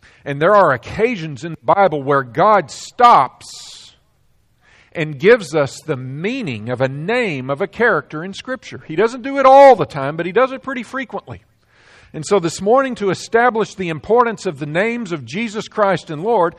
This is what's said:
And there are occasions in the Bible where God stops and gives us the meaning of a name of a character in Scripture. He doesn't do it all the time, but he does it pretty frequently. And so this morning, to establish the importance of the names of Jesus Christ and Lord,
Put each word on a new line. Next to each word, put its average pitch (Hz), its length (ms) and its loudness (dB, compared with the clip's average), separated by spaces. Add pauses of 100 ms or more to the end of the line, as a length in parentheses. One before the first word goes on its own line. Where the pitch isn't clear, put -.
(220)
And 143 160 -8
there 185 160 4
are 180 160 6
occasions 156 720 -4
in 170 100 -10
the - 200 -14
Bible 170 300 2
where 139 180 2
God 160 480 2
stops - 1300 0 (960)
and 151 260 -8
gives 180 380 2
us 143 260 -2
the 143 160 -6
meaning 135 720 -8
of 120 100 -4
a 131 100 0
name 151 600 -4
of 139 100 -4
a 196 80 -4
character 175 560 -2
in 190 120 -12
Scripture. - 500 -14
He 160 100 -10
doesn't 226 280 -2
do 277 160 -4
it 269 80 4
all 269 280 10
the 165 120 -4
time, 143 280 -6
but 170 120 -6
he 190 40 -6
does 247 200 0
it 262 100 -12
pretty 262 220 -10
frequently. - 580 -12 (720)
And 156 120 -12
so 202 140 2
this 170 220 -4
morning, 247 340 0
to 202 140 -2
establish 226 680 0
the 185 140 -6
importance 220 560 -2
of 165 120 -6
the 147 80 -8
names 208 460 -4
of 143 140 -10
Jesus 202 420 -8
Christ 196 420 -2
and 156 140 -10
Lord, 196 360 0